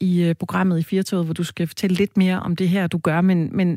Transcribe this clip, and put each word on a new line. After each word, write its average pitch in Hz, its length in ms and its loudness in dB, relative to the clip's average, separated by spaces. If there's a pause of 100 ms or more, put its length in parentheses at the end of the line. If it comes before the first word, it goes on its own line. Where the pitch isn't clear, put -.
i, 180 220 2
øh, 165 120 2
programmet 185 460 -2
i - 20 -2
Firtoget, 190 420 -2
hvor 160 100 -4
du 175 100 -4
skal - 220 -4
fortælle 185 300 -2
lidt 202 200 -4
mere 185 240 2
om 170 160 -4
det 185 120 0
her, 185 180 2
du 170 120 -2
gør. 160 220 0
Men, 175 360 2
men 180 200 2